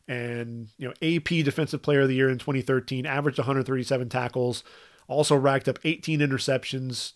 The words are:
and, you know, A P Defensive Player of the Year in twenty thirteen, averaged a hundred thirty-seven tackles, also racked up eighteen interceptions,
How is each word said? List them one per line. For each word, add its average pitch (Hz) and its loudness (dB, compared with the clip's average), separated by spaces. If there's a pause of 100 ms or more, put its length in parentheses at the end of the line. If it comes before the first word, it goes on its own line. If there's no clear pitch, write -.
and, 120 -8 (100)
you 131 -10
know, 131 -12
A 165 2
P 160 0
Defensive 147 -2
Player 143 4
of 135 6
the 131 2
Year 131 4
in 127 -2
twenty 131 -2
thirteen, 131 0
averaged 143 0
a 135 0
hundred 135 0
thirty-seven 127 -2
tackles, 123 -2 (420)
also 147 4
racked 135 4
up 123 -2
eighteen 156 0
interceptions, 131 -2